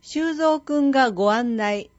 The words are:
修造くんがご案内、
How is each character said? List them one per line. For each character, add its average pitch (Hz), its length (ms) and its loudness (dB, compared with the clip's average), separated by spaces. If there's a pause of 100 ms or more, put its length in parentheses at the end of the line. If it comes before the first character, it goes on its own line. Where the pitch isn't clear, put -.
修 320 320 -4
造 311 240 2
く 294 220 -2
ん 277 100 2
が 262 220 2
ご 196 180 0
案 233 260 -2
内、 208 420 -4